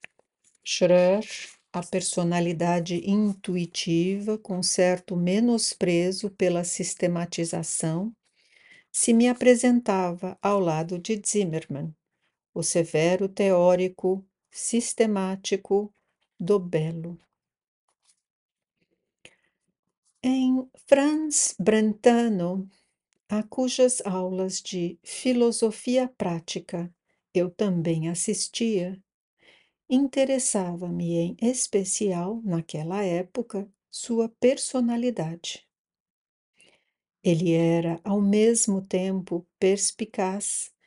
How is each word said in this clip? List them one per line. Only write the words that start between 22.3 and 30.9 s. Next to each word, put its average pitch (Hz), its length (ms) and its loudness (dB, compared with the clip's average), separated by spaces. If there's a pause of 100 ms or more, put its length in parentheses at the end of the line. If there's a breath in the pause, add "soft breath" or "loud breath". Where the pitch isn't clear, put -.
a 214 160 -2
cujas 254 600 0
aulas 185 560 -4
de 175 420 -6
filosofia 240 1040 0
prática 175 800 -8 (440)
eu 180 160 2
também 170 580 -2
assistia, 190 880 -4 (920 soft breath)
interessava-me 185 1300 0